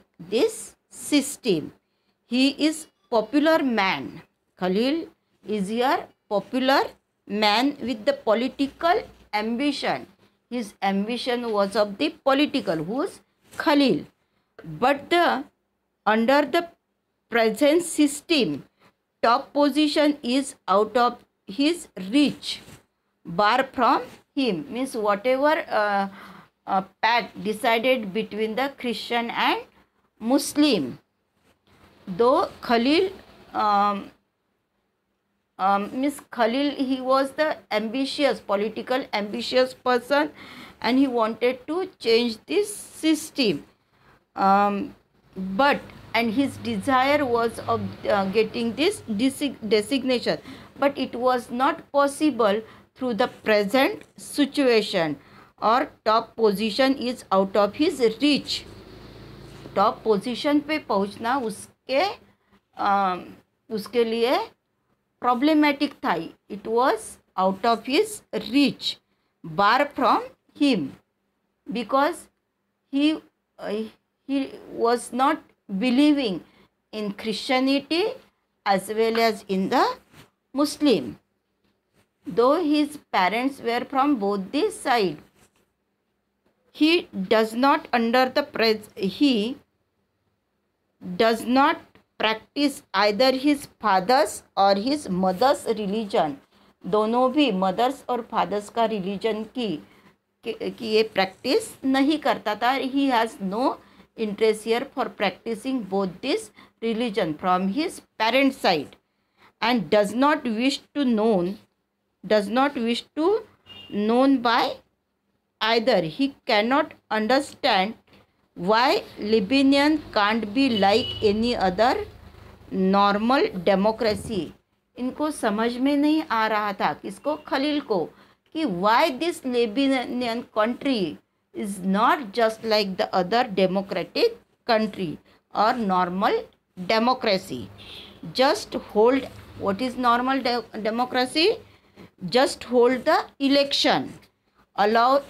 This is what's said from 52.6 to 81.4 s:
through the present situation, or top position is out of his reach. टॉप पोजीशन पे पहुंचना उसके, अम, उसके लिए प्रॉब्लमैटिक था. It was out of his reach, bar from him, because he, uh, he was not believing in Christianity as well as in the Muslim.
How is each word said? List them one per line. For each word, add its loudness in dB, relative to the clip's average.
through -4
the 0
present 0
situation, 0
or 2
top 0
position 2
is -6
out 2
of 2
his 0
reach. 0
टॉप 0
पोजीशन 0
पे -2
पहुंचना -2
उसके, -6
अम, 0
उसके -2
लिए 0
प्रॉब्लमैटिक 2
था. 0
It -12
was 0
out 0
of 2
his 0
reach, 0
bar 2
from 2
him, 2
because -2
he, 0
uh, -8
he -4
was -2
not 0
believing 2
in -8
Christianity 0
as 0
well 0
as 0
in -2
the 0
Muslim. 0